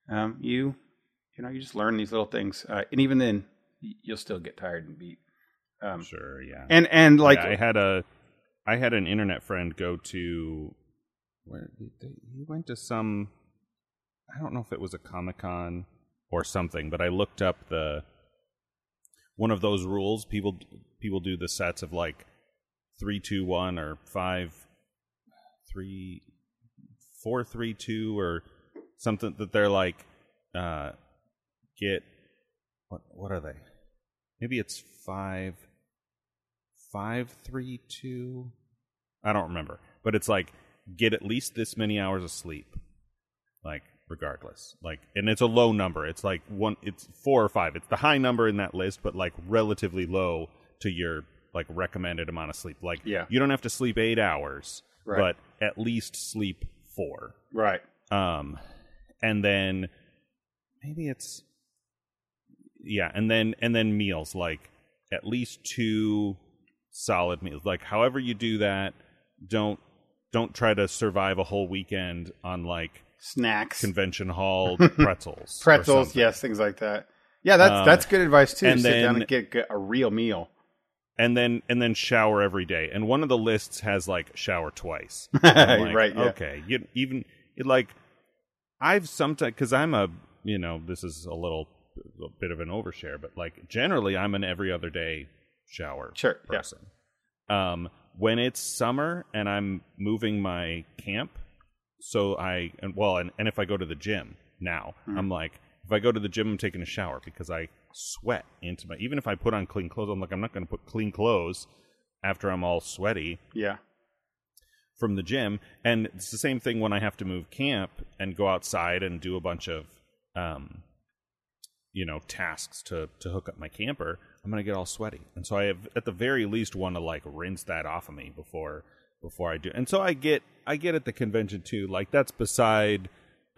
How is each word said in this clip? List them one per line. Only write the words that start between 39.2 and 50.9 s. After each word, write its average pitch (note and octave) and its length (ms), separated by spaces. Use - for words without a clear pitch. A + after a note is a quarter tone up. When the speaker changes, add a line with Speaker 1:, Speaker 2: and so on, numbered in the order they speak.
Speaker 2:
I G#2+ 80
don't F#2 160
remember, D#2+ 320
but G#2+ 100
it's G#2 140
like, G2 240
get A2+ 180
at - 80
least A#2 320
this A2+ 220
many G#2+ 220
hours F#2+ 260
of E2 60
sleep, D#2 360
like, D2+ 180
regardless. - 760
Like, D#2+ 180
and G2+ 140
it's A2 120
a B2 60
low A#2 260
number. F2 340
It's E2 180
like F#2+ 240
one, G#2 340
it's - 260
four C3+ 180
or G#2 60
five. E2 280
It's - 100
the G#2 100
high D3 220
number A#2+ 300
in G#2 100
that G2 160
list, F#2 280
but, F2 120
like, F2+ 180
relatively G2 600
low F2 420
to G#2 100